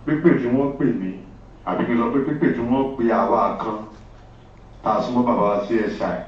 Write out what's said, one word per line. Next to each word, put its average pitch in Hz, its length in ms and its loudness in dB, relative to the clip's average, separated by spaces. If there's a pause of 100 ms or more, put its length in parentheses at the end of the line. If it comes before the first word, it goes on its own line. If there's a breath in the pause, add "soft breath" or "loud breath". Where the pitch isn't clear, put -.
Pípè 156 360 2
tí 120 100 0
wọ́n 139 280 2
pè 143 100 0
mí, 95 260 0 (540)
àbí 90 180 -2
kí 120 80 -2
n 120 80 2
sọ 113 120 2
pé 139 120 2
pípè 151 300 0
tí 117 80 -2
wọ́n 135 340 0
pe 117 140 -2
àwa 110 480 2
kan, 110 200 -6 (1000)
tá 113 120 -2
a 107 100 2
súnmọ́ 120 240 0
bàbá 107 180 2
wa 101 240 0
C - 20 -10 (140)
S - 180 -4
I. 90 140 -2 (120)